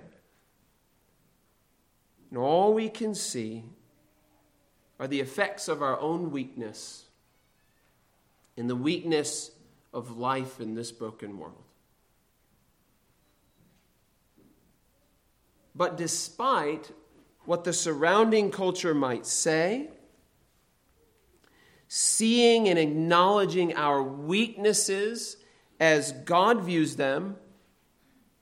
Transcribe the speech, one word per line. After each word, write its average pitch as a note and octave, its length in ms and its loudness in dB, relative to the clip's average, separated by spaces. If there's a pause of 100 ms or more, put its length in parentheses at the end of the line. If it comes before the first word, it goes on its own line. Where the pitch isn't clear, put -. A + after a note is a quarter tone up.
(2250)
And B2+ 80 -10
all E3+ 360 2
we A3 160 0
can G#3+ 260 -6
see A2+ 480 -8 (1400)
are C3+ 80 -6
the C#3 140 -2
effects - 460 -4
of D#3 140 -4
our C3+ 180 0
own E3 320 -4
weakness B2+ 760 -10 (1500)
in A#2+ 100 -6
the B2 80 -2
weakness D#3+ 760 -2 (420)
of A#2 240 -12
life C3 420 -4
in A2 160 -8
this A#2 160 -10
broken G#2+ 480 -14
world. D#2+ 240 -18 (4000)
But F3 220 -2
despite D#3+ 960 -2 (540)
what E3+ 180 -2
the F3+ 80 -2
surrounding G3 800 2
culture F3+ 420 -2
might B2+ 320 0
say, F3+ 640 0 (2000)
seeing A#3 800 4
and F3 100 6
acknowledging F3 960 4
our C#3+ 280 2
weaknesses G3+ 1300 -2 (420)
as D#3 320 4
God G3 500 2
views D#3+ 360 0
them D3+ 400 -2 (1040)